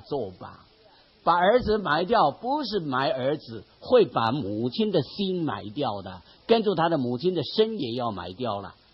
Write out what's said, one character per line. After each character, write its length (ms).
做 320
吧。 220
把 100
儿 280
子 160
埋 280
掉， 260
不 320
是 160
埋 300
儿 280
子， 280
会 240
把 260
母 380
亲 220
的 100
心 420
埋 300
掉 280
的， 200
跟 160
着 120
他 120
的 100
母 200
亲 160
的 100
身 340
也 160
要 180
埋 220
掉 280
了。 120